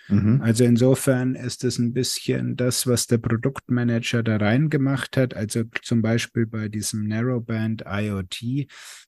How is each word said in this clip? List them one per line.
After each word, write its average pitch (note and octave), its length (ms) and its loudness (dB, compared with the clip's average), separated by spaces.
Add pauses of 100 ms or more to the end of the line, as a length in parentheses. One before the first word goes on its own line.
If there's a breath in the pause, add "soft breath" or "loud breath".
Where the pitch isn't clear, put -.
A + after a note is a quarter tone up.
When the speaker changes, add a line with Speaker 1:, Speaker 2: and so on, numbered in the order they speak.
Speaker 1:
Mhm. G#2 340 4
Speaker 2:
Also A#2 220 4
insofern B2+ 720 4
ist - 260 -8
es B2 160 -2
ein A#2+ 140 0
bisschen B2+ 640 -2
das, B2 300 -2
was A#2+ 200 2
der A#2+ 120 2
Produktmanager A#2 1040 -2
da A2 160 0
reingemacht C3+ 800 0
hat. B2+ 180 2
Also G#2+ 280 -4 (200)
zum A#2 200 0
Beispiel A2+ 440 0
bei A2 220 -8
diesem G#2 380 -6
Narrowband A2+ 800 -4
I G#2 240 -2
O G2 120 -4
T B2+ 440 -6 (420 loud breath)